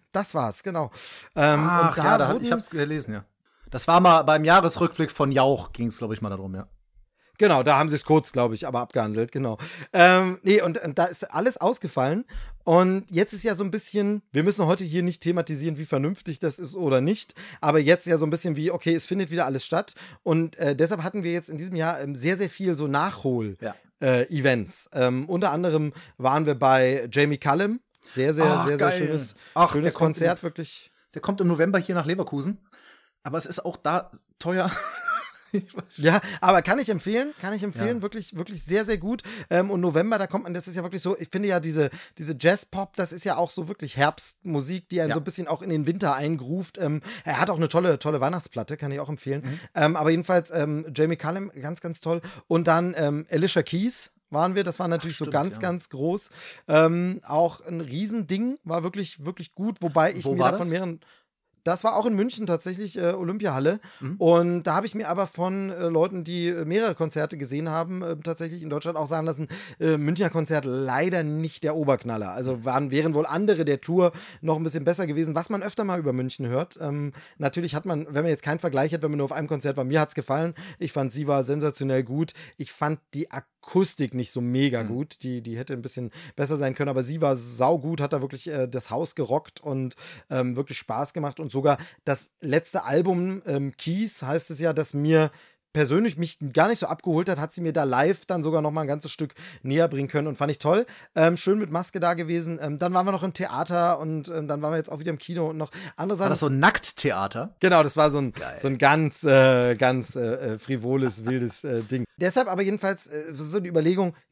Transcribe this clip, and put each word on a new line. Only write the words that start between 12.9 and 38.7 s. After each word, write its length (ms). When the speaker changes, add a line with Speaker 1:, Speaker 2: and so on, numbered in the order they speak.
Speaker 1:
jetzt 220
ist 120
ja 120
so 80
ein 80
bisschen, 500
wir 100
müssen 220
heute 180
hier 200
nicht 200
thematisieren, 540
wie 80
vernünftig 540
das 200
ist 160
oder 240
nicht, 340
aber 180
jetzt 280
ja 100
so 80
ein 40
bisschen 280
wie, 140
okay, 220
es 120
findet 260
wieder 140
alles 200
statt. 300
Und, 360
äh, 180
deshalb 260
hatten 220
wir 80
jetzt 180
in 80
diesem 200
Jahr, 240
ähm, 120
sehr, 220
sehr 140
viel 260
so 120
Nachhol- 720
Speaker 2:
Ja. 120
Speaker 1:
äh, 260
Events. 640
Ähm, 380
unter 240
anderem 400
waren 280
wir 100
bei 540
Jamie 280
Cullum. 420
Sehr, 280
sehr, 120
Speaker 2:
Ach, 220
Speaker 1:
sehr, 100
sehr 120
Speaker 2:
geil. 80
Speaker 1:
schönes, 380
Speaker 2:
Ach, 180
Speaker 1:
schönes 120
Speaker 2:
der 100
kommt 140
Speaker 1:
Konzert, 320
Speaker 2:
im, 40
Speaker 1:
wirklich. 480
Speaker 2:
der 80
kommt 180
im 80
November 320
hier 160
nach 100
Leverkusen. 520
Aber 140
es 80
ist 180
auch 140
da 340
teuer. 360
<laughs> 60
Ich 240
weiß 80
nicht. 140
Speaker 1:
Ja, 240
aber 200
kann 160
ich 140
empfehlen, 500
kann 140
ich 80
empfehlen, 340
Speaker 2:
Ja. 60
Speaker 1:
wirklich, 340
wirklich 260
sehr, 220